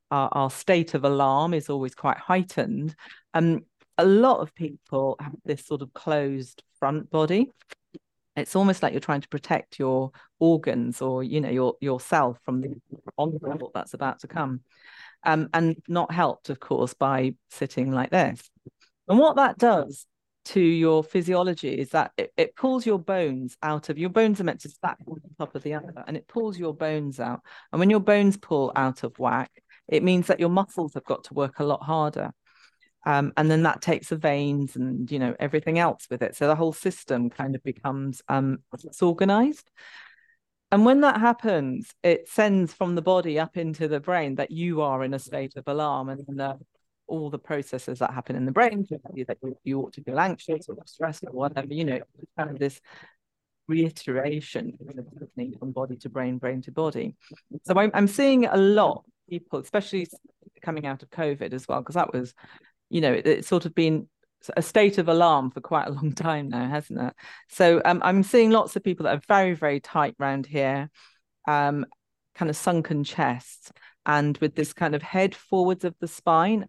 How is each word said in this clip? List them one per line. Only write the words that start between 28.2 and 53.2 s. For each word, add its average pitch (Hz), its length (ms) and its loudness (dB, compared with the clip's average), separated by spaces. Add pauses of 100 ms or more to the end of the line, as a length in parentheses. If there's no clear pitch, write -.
pull 139 400 -2
out 131 280 -2
of 120 140 -8
whack, 123 340 -2 (360)
it 156 160 0
means 180 240 4
that - 140 2
your 170 80 2
muscles 180 460 -2
have 139 100 -12
got - 180 -6
to - 100 -20
work 139 260 -4
a 151 40 -2
lot 147 180 -2
harder. 151 520 -4 (760)
Um, 143 300 2
and 156 140 4
then 160 120 4
that - 200 0
takes - 260 -2
the 165 60 -4
veins 143 600 -2
and, 127 360 -4
you 143 80 -4
know, 123 200 -2
everything 156 380 -2
else 170 320 -2
with 123 140 -6
it. - 120 -4
So 147 120 0
the 151 80 4
whole 160 180 -2
system 123 560 -4
kind 139 240 -6
of 135 80 -8
becomes, 135 640 -8
um, 135 360 -2 (160)
disorganized. 196 880 0 (1040)
And 214 160 6
when 269 140 6
that 285 180 4
happens, 208 840 0
it - 260 2
sends 196 460 2
from 175 220 -2
the 165 80 -2
body 175 340 2
up 160 200 -4
into 165 300 -4
the 147 120 -2
brain 156 360 -2
that 151 140 -4
you 165 320 -4
are 135 220 -2
in 131 100 -4
a 135 60 -6
state 135 360 -10
of 131 120 -14
alarm, 143 420 -4
and, 139 320 -10
uh, 135 140 -4 (500)
all 151 240 -6
the 143 80 -8
processes 139 640 -8
that 131 120 -2
happen 131 240 -8
in 127 100 -4
the 131 60 -2
brain, 208 380 2
that 135 540 -10
you, 131 200 -10
you 135 180 -4
ought - 120 -8
to 147 100 -18
feel 131 160 -4
anxious 165 480 -2
or - 80 -12 (120)
stressed - 380 -8
or - 60 -14
whatever, 139 400 -6
you 156 120 -6
know, 131 160 -4 (360)
kind 151 140 -6
of 143 80 -12
this 139 240 -4 (840)